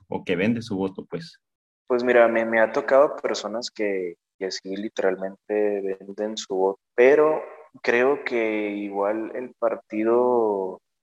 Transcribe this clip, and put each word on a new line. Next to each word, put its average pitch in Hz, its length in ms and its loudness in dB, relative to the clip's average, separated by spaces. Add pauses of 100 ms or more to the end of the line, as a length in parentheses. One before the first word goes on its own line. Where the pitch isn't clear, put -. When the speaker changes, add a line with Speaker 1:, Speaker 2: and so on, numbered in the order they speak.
Speaker 1:
o 92 160 -8
que 90 120 -2
vende 113 240 0
su 101 160 -8
voto, 95 300 -6
pues? - 340 -12 (460)
Speaker 2:
Pues 123 180 -2
mira, 120 240 6
me, 113 160 0
me 113 160 2
ha 110 100 4
tocado 143 460 4
personas 113 540 -6
que, 95 460 -4 (220)
que 95 120 -6
sí 95 260 -10
literalmente 98 1200 -4
venden 104 380 -8
su 104 180 -8
voto, 95 260 0 (140)
pero 151 480 6 (400)
creo 127 420 2
que 110 480 -2
igual 101 600 -4
el 123 240 -10
partido 110 1200 0 (200)